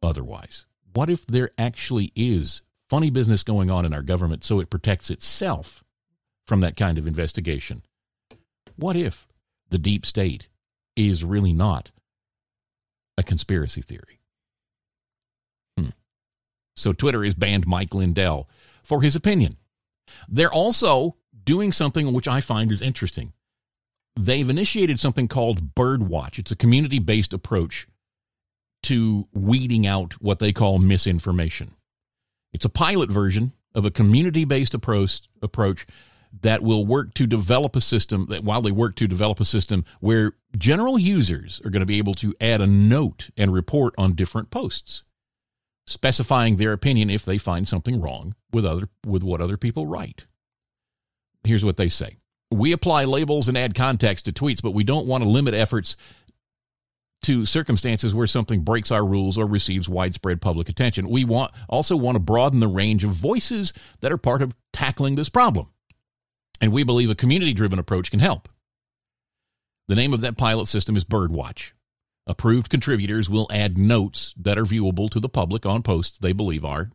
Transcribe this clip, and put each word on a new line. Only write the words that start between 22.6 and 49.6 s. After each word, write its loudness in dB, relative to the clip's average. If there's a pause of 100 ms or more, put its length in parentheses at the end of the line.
is 0
interesting. -6 (840)
They've 0
initiated 0
something 0
called -2
Birdwatch. -2
It's -8
a -6
community-based 2
approach -4 (960)
to 0
weeding 2
out -2
what 0
they 2
call 2
misinformation. 0 (760)
It's -4
a -2
pilot 0
version 0 (200)
of 0
a 0
community-based 2
approach, -2 (200)
approach -2 (540)
that 2
will 2
work 0
to 2
develop 2
a 0
system, 0
that -8
while 0
they 0
work 0
to 0
develop 0
a 0
system 0 (140)
where 2 (240)
general 2
users 0
are -6
gonna 0
be 0
able 0
to -4
add 2
a 2
note 4
and 2
report 0
on 2
different -4
posts, -10 (840)
specifying 2
their 2
opinion 2
if -2
they -2
find -4
something -2
wrong -8 (160)
with 0
other, -2 (160)
with -2
what -4
other -4
people -4